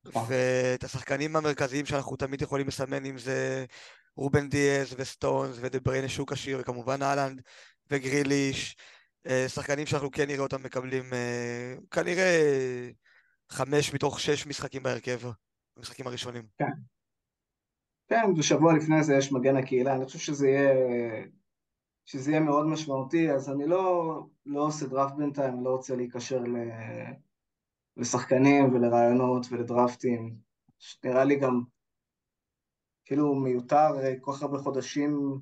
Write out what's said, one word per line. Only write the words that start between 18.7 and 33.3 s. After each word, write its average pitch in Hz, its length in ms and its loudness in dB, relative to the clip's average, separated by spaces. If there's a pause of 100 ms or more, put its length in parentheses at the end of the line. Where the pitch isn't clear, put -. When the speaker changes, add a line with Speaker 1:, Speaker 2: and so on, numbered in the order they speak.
Speaker 1:
לפני 156 280 4
זה 143 100 4
יש 139 180 2
מגן 135 240 2
הקהילה, 131 400 2
אני 131 80 -4
חושב 147 140 -12
שזה 139 300 0
יהיה, 139 240 4 (1300)
שזה 139 260 -6
יהיה 156 100 4
מאוד 151 260 4
משמעותי, 151 680 0
אז 135 180 -2
אני 143 160 -2
לא, 175 600 0 (200)
לא 143 200 -2
עושה 147 200 -4
דראפט 135 280 -2
בינתיים, 143 400 -2
אני 123 100 -6
לא 131 60 0
רוצה 131 260 -2
להיקשר 123 460 -4
ל-, 117 680 -6 (840)
לשחקנים 131 800 4
ולרעיונות 123 760 4
ולדראפטים, 120 840 -2 (420)
שנראה 131 460 0
לי 143 120 6
גם, 127 260 2 (1400)
כאילו, 143 300 2